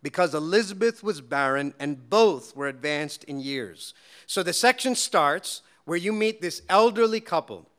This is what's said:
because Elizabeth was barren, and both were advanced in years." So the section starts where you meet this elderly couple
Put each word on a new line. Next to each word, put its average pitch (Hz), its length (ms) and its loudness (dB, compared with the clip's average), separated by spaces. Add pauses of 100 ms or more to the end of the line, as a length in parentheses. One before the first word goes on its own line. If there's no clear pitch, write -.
because 147 320 0
Elizabeth 196 680 0
was 190 180 -6
barren, 139 560 -2
and 139 320 -8
both 196 460 2
were 139 120 -6
advanced 147 580 -6
in 139 140 -8
years." 131 540 -10 (320)
So - 160 -4
the 175 120 -2
section 254 420 2
starts 160 680 0 (220)
where 160 120 -6
you 180 160 -2
meet 220 300 -2
this 170 260 -8
elderly 220 540 4
couple 113 580 -6